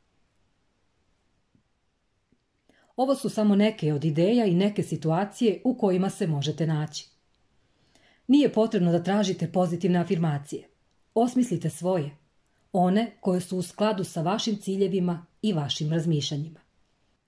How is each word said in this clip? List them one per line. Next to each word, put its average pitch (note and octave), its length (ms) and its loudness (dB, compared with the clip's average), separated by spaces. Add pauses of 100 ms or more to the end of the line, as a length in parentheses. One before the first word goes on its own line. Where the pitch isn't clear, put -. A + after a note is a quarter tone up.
(3000)
Ovo C4 180 2
su B3+ 140 -4
samo G#3 280 2
neke G3+ 380 2
od C#3 100 -2
ideja F3 400 2
i F#3 100 2
neke G3+ 280 2
situacije F3+ 840 0
u B3+ 140 0
kojima F#3+ 320 2
se G3 160 -4
možete D3+ 400 -2
naći. D#3 420 -4 (1160)
Nije C#4 260 4
potrebno G#3+ 400 2
da E3+ 100 2
tražite F#3 500 0
pozitivne F3+ 460 2
afirmacije. E3 720 -2 (460)
Osmislite A#3 560 0
svoje, E3+ 400 -4 (600)
one F#3+ 480 0
koje F3+ 200 -2
su F#3 180 -6
u F3+ 40 -2
skladu G3 420 -2
sa - 180 -6
vašim G3+ 340 -2
ciljevima F#3 720 -2 (160)
i G#3+ 100 0
vašim D3+ 400 -2
razmišljanjima. D#3+ 680 -2 (680)